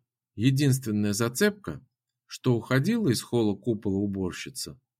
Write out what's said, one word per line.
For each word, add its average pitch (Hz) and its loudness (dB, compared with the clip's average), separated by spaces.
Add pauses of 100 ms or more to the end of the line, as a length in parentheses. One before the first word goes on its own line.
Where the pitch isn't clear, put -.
(360)
Единственная 123 2
зацепка, 131 -2 (420)
что - 0
уходила 151 0
из 113 2
холла 107 0
купола 104 -2
уборщица, 95 -6 (200)